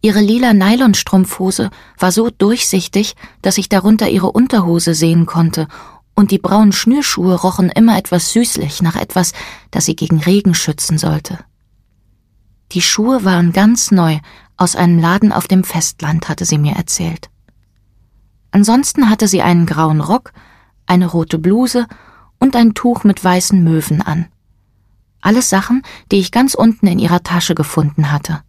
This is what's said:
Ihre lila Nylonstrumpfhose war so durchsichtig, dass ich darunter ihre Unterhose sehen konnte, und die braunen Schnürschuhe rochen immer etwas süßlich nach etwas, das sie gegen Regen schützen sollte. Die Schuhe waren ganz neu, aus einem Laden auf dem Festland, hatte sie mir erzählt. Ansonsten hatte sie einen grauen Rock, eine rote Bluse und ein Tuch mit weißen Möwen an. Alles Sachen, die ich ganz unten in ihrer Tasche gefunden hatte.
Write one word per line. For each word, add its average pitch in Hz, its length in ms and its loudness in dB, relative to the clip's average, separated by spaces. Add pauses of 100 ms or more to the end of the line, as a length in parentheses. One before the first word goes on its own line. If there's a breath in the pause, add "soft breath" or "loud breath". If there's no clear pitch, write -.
Ihre 214 180 2
lila 226 340 2
Nylonstrumpfhose 196 1160 0 (280 loud breath)
war 185 140 0
so 226 180 0
durchsichtig, 202 880 -2 (260 loud breath)
dass 190 160 0
ich 190 100 -6
darunter 208 400 2
ihre 185 220 0
Unterhose 175 640 0
sehen 165 320 2
konnte, 165 400 -2 (480 loud breath)
und 202 160 2
die 196 80 0
braunen 208 340 2
Schnürschuhe 202 640 0
rochen 185 360 0
immer 226 260 4
etwas 180 360 -4
süßlich 226 500 -2
nach 165 140 -2
etwas, - 360 -2 (380 loud breath)
das - 160 -4
sie 160 100 -4
gegen 160 220 -2
Regen 185 360 2
schützen 156 440 -4
sollte. 156 400 -4 (1300)
Die 175 100 -2
Schuhe 226 420 0
waren 175 280 2
ganz 214 380 2
neu, 165 280 2 (380 soft breath)
aus 180 200 -2
einem 175 220 4
Laden 190 340 2
auf - 160 -4
dem 185 160 2
Festland, 160 640 -6
hatte 165 160 -6
sie 156 140 -2
mir 147 180 0
erzählt. 165 540 -8 (1200)
Ansonsten 226 580 2
hatte 214 180 0
sie 190 140 0
einen 175 240 2
grauen 156 380 0
Rock, 190 300 -4 (540 soft breath)
eine 180 200 2
rote 160 320 -4
Bluse 233 480 0 (520 loud breath)
und 262 180 0
ein 233 180 4
Tuch 240 300 -2
mit 202 180 2
weißen 180 400 2
Möwen 160 400 0
an. 165 240 -4 (960)
Alles 220 280 0
Sachen, 233 340 0 (280 loud breath)
die 202 80 2
ich 185 140 -2
ganz 262 220 2
unten 220 320 2
in 180 120 2
ihrer 175 240 0
Tasche 175 320 -2
gefunden 147 560 -2
hatte. 147 380 -4